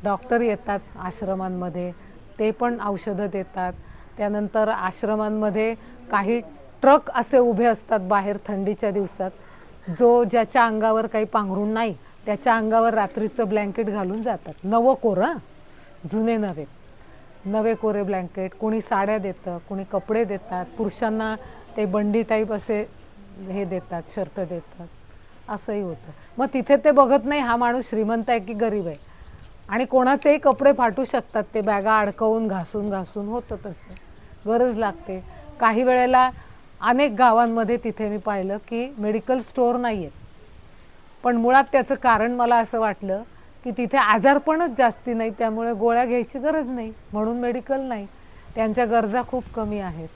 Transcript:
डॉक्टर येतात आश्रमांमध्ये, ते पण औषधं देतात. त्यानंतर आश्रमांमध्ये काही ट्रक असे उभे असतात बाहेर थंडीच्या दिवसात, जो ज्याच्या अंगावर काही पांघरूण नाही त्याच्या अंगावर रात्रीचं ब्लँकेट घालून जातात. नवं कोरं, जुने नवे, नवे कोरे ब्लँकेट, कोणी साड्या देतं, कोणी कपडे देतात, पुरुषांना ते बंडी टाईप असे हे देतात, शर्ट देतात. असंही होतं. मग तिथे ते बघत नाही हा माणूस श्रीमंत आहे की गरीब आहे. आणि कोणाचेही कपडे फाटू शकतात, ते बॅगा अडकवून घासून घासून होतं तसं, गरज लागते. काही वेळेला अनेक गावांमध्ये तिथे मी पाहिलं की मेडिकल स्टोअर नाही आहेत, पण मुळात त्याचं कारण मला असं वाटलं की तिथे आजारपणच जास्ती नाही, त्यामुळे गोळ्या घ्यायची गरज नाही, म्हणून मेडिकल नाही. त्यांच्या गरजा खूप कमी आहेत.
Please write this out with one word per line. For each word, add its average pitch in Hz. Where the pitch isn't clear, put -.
डॉक्टर 208
येतात 202
आश्रमांमध्ये, 180
ते 220
पण 240
औषधं 202
देतात. 185
त्यानंतर 208
आश्रमांमध्ये 214
काही 214
ट्रक 277
असे 247
उभे 240
असतात 220
बाहेर 196
थंडीच्या 202
दिवसात, 190
जो 240
ज्याच्या 233
अंगावर 220
काही 214
पांघरूण 208
नाही 220
त्याच्या 220
अंगावर 226
रात्रीचं 214
ब्लँकेट 208
घालून 202
जातात. 202
नवं 233
कोरं, 240
जुने 220
नवे, 175
नवे 214
कोरे 208
ब्लँकेट, 185
कोणी 220
साड्या 202
देतं, 185
कोणी 196
कपडे 214
देतात, 185
पुरुषांना 220
ते 214
बंडी 208
टाईप 220
असे 208
हे 190
देतात, 180
शर्ट 175
देतात. 170
असंही 208
होतं. 165
मग 254
तिथे 269
ते 302
बघत 262
नाही 285
हा 240
माणूस 240
श्रीमंत 220
आहे 233
की 202
गरीब 208
आहे. 160
आणि 233
कोणाचेही 277
कपडे 277
फाटू 254
शकतात, 233
ते 220
बॅगा 208
अडकवून 220
घासून 196
घासून 196
होतं 233
तसं, 185
गरज 233
लागते. 196
काही 226
वेळेला 254
अनेक 247
गावांमध्ये 226
तिथे 220
मी 208
पाहिलं 196
की 240
मेडिकल 220
स्टोअर 240
नाही 233
आहेत, 165
पण 247
मुळात 247
त्याचं 269
कारण 233
मला 240
असं 226
वाटलं 202
की 247
तिथे 240
आजारपणच 277
जास्ती 240
नाही, 226
त्यामुळे 226
गोळ्या 233
घ्यायची 247
गरज 294
नाही, 233
म्हणून 214
मेडिकल 247
नाही. 226
त्यांच्या 220
गरजा 226
खूप 254
कमी 208
आहेत. 165